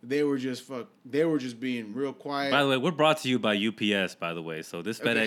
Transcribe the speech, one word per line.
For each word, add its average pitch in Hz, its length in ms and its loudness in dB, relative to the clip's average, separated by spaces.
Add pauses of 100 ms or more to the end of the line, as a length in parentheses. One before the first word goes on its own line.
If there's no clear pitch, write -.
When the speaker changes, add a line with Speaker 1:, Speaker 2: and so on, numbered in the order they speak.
Speaker 1:
They 135 200 0
were 143 160 2
just 127 240 -6
fuck, 123 260 -12 (160)
they 135 200 0
were 160 140 2
just 123 200 -6
being 117 340 -4
real 135 200 -4
quiet. 139 400 -2
Speaker 2:
By 143 100 6
the 139 60 4
way, 135 80 4
we're 139 160 0
brought 151 300 4
to 131 60 -2
you 127 100 4
by 107 160 2
U 104 180 0
P 104 200 0
S, 95 220 0
by 85 180 -6
the 85 100 -6
way. 80 200 -8
So 85 180 -10
this 107 200 -6
Speaker 1:
Okay. 117 120 2 (140)